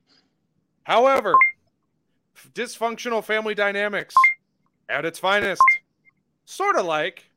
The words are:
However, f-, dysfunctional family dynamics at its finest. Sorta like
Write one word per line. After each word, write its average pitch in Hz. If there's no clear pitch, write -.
However, 226
f-, -
dysfunctional 226
family 214
dynamics 202
at 139
its 165
finest. 196
Sorta 370
like 165